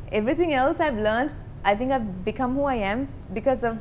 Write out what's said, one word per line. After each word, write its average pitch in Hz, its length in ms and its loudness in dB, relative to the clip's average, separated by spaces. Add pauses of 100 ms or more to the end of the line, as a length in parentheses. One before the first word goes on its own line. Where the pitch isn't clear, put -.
(120)
Everything 294 400 2
else 277 280 4
I've 302 180 2
learned, 220 340 2 (320)
I 202 100 4
think 247 180 0
I've 208 320 -2
become 247 300 -2
who 277 100 2
I 269 120 0
am 214 320 -2 (240)
because 254 320 0
of 226 160 -2